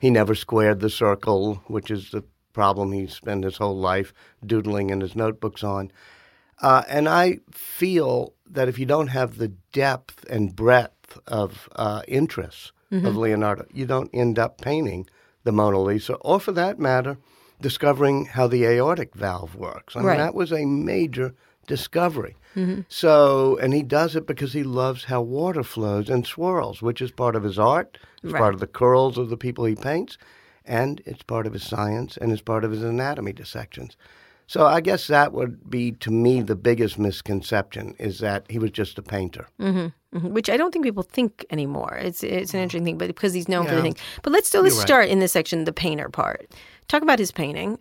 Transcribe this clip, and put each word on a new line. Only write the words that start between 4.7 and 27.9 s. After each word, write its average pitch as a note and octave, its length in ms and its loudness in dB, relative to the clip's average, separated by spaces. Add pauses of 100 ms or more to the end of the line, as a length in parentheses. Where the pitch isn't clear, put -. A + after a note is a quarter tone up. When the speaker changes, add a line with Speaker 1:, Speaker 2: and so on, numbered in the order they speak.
Speaker 1:
in G2 120 -2
his F#2 120 -8
notebooks A2 480 -4
on. G2 300 -6 (680)
Uh, C3 280 6
and D3 200 2
I F3 300 4 (140)
feel D3 800 -2 (180)
that C3+ 180 -2
if A#2 100 -4
you C3 80 -4
don't C#3+ 220 2
have B2+ 300 -2
the A2 140 -4 (200)
depth C3+ 560 -2
and G#2 280 -2
breadth A#2 640 2 (100)
of, G#2 480 -4
uh, G#2+ 320 -2
interests C3 640 -4 (180)
Speaker 2:
Mm-hmm. F#3+ 160 0
Speaker 1:
of G#2 100 0
Leonardo, G#2+ 560 0
you C3+ 140 -8
don't C3 280 -2
end A#2+ 240 2
up A2+ 240 -2
painting B2 440 -2 (380)
the A2+ 80 2
Mona G#2 280 4
Lisa, G#2 340 0
or F#3 260 0
for G3+ 120 -4
that F3+ 280 0
matter, C3 380 0 (420)
discovering C#3 640 2
how B2+ 200 2
the B2 180 2
aortic B2+ 500 2
valve F#2 420 -6
works. - 380 -12
I A#2 40 -8
mean, F#3 100 0
Speaker 2:
Right. E3+ 100 4
Speaker 1:
that D#3 160 0
was E3+ 180 -2
a D#3 120 0
major C#3 720 -2 (320)
discovery. D#3 680 -4 (200)
Speaker 2:
Mm-hmm. F#3+ 320 -2
Speaker 1:
So, C#3 720 6
and C3 140 2
he D3 80 2
does D3 340 0
it D#3 100 -2
because C#3 280 -4
he D3 80 -2
loves B2+ 420 -2
how B2+ 160 -2
water C#3+ 420 -2
flows G#2 460 -2
and B2 180 0
swirls, E3 560 -2
which A#2 200 -2
is B2+ 80 -6
part A#2 260 0
of G#2 60 -2
his G2+ 160 -4
art, C3+ 400 2 (240)